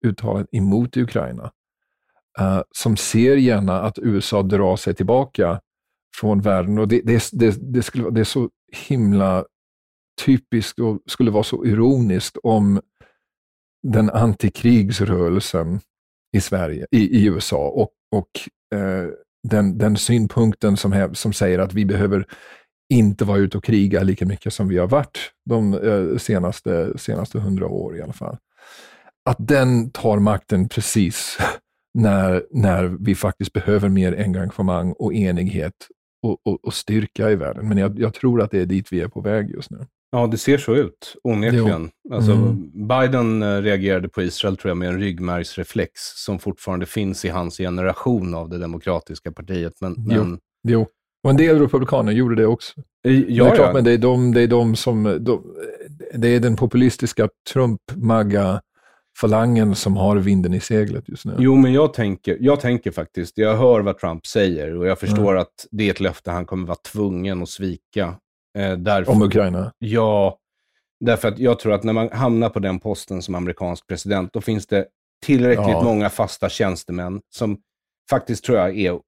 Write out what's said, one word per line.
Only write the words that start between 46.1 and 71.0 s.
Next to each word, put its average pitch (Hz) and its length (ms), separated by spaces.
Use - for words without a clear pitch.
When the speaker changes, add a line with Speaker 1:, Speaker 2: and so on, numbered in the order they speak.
Speaker 2:
som 104 220
fortfarande 92 480
finns 95 380
i 95 40
hans 87 300
generation 92 760
av 82 140
det 87 100
demokratiska 85 720
partiet. 87 480
Men, 92 140
Speaker 1:
Jo. 110 140
Speaker 2:
men 87 140
Speaker 1:
Jo. 113 180
Och 127 60
en 139 60
del 160 240
republikaner 131 520
gjorde 117 220
det 110 120
också. - 340
Speaker 2:
Eh, 131 60
ja, 131 320
Speaker 1:
Det 127 60
är 220 60
klart, 92 120
Speaker 2:
ja. 87 40
Speaker 1:
men 127 120
det 120 80
är 120 60
de, 123 360
det 120 60
är 120 60
de 117 300
som, 107 440
de, 117 220
det 117 140
är 120 120
den 113 160
populistiska 120 720
Trump-magga-falangen 110 2250
som 98 220
har 98 200
vinden 95 380
i 90 60
seglet 104 480
just - 160
nu. - 140
Speaker 2:
Jo, 131 180
men 131 160
jag 147 220
tänker, 98 460
jag 139 200
tänker 120 300
faktiskt, 85 480
jag 107 180
hör 120 240
vad 98 180
Trump 82 280
säger 85 500
och 87 100
jag 92 120
förstår 104 320
Speaker 1:
Mm. 92 120
Speaker 2:
att - 280
det 107 160
är 98 40
ett 90 100
löfte 90 300
han 87 160
kommer 92 200
vara 82 120
tvungen 95 500
att 85 60
svika. 92 680
Eh, 98 140
därför 95 400
Speaker 1:
Om 107 100
Ukraina? 95 560
Speaker 2:
Ja, 107 600